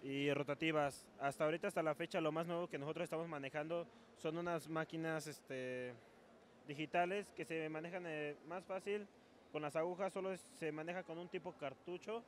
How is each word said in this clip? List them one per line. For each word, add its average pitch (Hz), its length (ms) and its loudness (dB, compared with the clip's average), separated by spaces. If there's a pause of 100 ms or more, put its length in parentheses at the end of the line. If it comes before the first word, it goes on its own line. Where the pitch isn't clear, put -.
y 139 280 4
rotativas. 143 760 2 (100)
Hasta 139 240 2
ahorita, 160 240 4
hasta 185 160 2
la 156 140 4
fecha, 170 240 0
lo 156 100 4
más 160 160 2
nuevo 170 220 0
que 156 100 -4
nosotros 160 240 -2
estamos 165 240 0
manejando 156 640 -2 (280)
son 160 220 0
unas 170 300 0
máquinas, 160 580 0
este, 127 680 -4 (760)
digitales 180 640 2
que 165 120 -4
se 160 240 -2
manejan, 170 380 -4
eh, 151 300 -2 (100)
más 180 180 -6
fácil. 202 440 -2 (420)
Con 151 120 -2
las 147 120 -2
agujas 175 380 2
solo 190 180 0
es-, - 300 -6
se 160 100 0
maneja 165 320 -2
con 165 160 -6
un 175 100 -6
tipo 180 260 -4
cartucho 180 720 -4